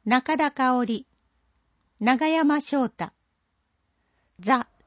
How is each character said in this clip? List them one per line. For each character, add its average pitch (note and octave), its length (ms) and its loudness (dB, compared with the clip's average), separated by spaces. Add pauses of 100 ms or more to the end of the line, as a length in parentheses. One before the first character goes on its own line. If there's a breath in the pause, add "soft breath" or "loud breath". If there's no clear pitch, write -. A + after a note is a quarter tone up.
中 B3+ 320 0
田 D4 140 0
香 B3+ 260 0
織、 A#3 280 -4 (960)
永 B3+ 280 2
山 D4+ 340 2
翔 C4+ 240 -2
太。 - 260 -8 (1300)
ザ・ A3+ 280 0 (200)